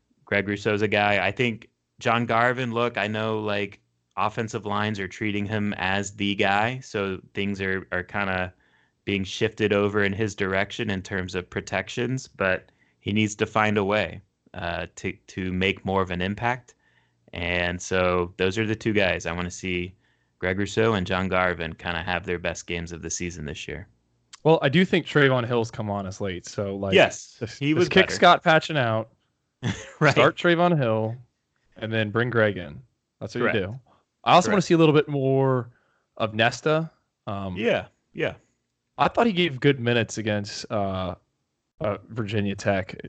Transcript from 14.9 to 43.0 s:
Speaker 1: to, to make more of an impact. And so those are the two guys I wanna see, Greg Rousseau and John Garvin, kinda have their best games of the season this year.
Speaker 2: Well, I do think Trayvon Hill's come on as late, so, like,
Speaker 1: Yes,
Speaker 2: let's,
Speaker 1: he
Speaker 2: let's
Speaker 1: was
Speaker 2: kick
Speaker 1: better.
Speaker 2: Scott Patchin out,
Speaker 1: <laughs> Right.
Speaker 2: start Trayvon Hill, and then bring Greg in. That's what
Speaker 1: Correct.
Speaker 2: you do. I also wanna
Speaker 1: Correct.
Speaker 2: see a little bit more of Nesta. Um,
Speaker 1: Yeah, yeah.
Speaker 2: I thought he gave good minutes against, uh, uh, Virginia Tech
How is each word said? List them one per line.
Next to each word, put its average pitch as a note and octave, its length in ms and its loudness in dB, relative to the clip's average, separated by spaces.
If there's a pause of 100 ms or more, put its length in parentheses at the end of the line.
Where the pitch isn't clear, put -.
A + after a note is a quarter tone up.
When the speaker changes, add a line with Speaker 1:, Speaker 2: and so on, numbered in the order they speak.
Speaker 1:
to, F#2+ 160 -6 (160)
to F#2 260 -6
make F#2+ 320 0
more F#2+ 160 0
of F#2 100 -4
an F2+ 100 -4
impact. A2 520 -4 (600)
And F2 480 -2
so F2+ 560 0
those F#2+ 200 0
are A2+ 80 0
the G#2+ 100 -2
two A2 180 -2
guys F2+ 340 -2
I E2 40 -4
wanna F2 200 -6
see, F2+ 420 -6 (460)
Greg F#2 200 -2
Rousseau A2 340 2
and F#2 120 0
John F#2 240 -2
Garvin, F2 440 0
kinda E2+ 280 -6
have F2 240 -4
their F2 140 -4
best E2+ 280 -6
games E2+ 240 -6
of E2 100 -12
the E2 80 -10
season E2+ 360 -8
this - 220 -10
year. D2+ 200 -12 (560)
Speaker 2:
Well, D#3 180 6
I D3 80 2
do E3+ 160 6
think F3 200 0
Trayvon C3 420 4
Hill's A#2 240 0
come G#2+ 180 -6
on G2+ 180 -4
as F#2+ 120 -10
late, F#2+ 280 -6
so, G2+ 280 -4
like, G2 200 -2
Speaker 1:
Yes, - 440 2
Speaker 2:
let's, - 180 -8
Speaker 1:
he C#3+ 160 0
Speaker 2:
let's D#3+ 80 2
Speaker 1:
was E3 80 2
Speaker 2:
kick F#3 180 6
Speaker 1:
better. - 80 -4
Speaker 2:
Scott - 280 6
Patchin D#3+ 340 4
out, A2+ 320 0 (520)
Speaker 1:
<laughs> - 380 -6
Right. D3 120 6
Speaker 2:
start C#3 240 6
Trayvon F3 420 4
Hill, A2 380 0 (640)
and A2 160 -6
then A2 160 0
bring A2+ 200 2
Greg G#2+ 280 2
in. E2+ 240 -12 (380)
That's A2 160 -10
what A#2+ 60 -2
Speaker 1:
Correct. A#2 140 2
Speaker 2:
you G2+ 120 2
do. B2 120 -10 (440)
I A#2+ 100 6
also F#3 160 6
wanna G3+ 80 4
Speaker 1:
Correct. F3 100 2
Speaker 2:
see F#3 60 2
a E3 40 8
little D#3+ 160 6
bit D3 140 4
more C3+ 640 0 (480)
of A2 180 -2
Nesta. D3+ 540 2 (380)
Um, G2 280 -6
Speaker 1:
Yeah, F3+ 300 0 (280)
yeah. D3 200 -6 (640)
Speaker 2:
I C#3+ 100 2
thought - 200 2
he G#3+ 60 0
gave E3 260 0
good C#3 200 4
minutes A#2 380 0
against, G#2 540 -4
uh, F#2+ 440 -2 (680)
uh, G2+ 160 -2 (120)
Virginia G#2 460 -2
Tech G2 400 -2 (140)